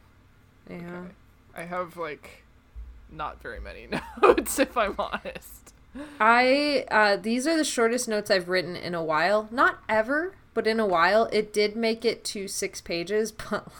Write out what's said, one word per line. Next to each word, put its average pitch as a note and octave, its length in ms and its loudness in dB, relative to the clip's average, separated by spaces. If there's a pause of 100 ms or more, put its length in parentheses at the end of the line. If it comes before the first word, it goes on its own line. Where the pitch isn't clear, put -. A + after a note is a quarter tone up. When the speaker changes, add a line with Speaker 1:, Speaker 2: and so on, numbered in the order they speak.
(720)
Speaker 1:
Yeah. F3+ 60 -12
Speaker 2:
Okay. F3 340 -14 (460)
I E3+ 80 -10
have, F3+ 320 -8
like, - 480 -12 (680)
not D3+ 320 -10
very A#2 180 -12
many G2+ 280 -14 (180)
<laughs> - 160 -4
notes, E4+ 360 4
if - 180 -2
I'm G3+ 220 -2
honest. - 760 -10 (440)
Speaker 1:
I, B3+ 720 4
uh, G#3 260 4
these A#3 300 -2
are E4 100 2
the D#4 80 2
shortest A#3 440 0
notes G#3 220 -2
I've F3+ 180 2
written F3+ 260 0
in F3 200 -6
a E3 100 -4
while. F#3 460 2
Not E4 380 2
ever, C4+ 460 0 (200)
but A3 120 -2
in A3+ 140 2
a G#3+ 60 2
while. F#3 440 4
It G#3+ 220 0
did G#3 240 0
make A3+ 300 0
it - 200 -2
to G3 220 -6
six - 320 -6
pages, G3+ 520 -2
<laughs> - 0 -
but, - 360 -8 (120)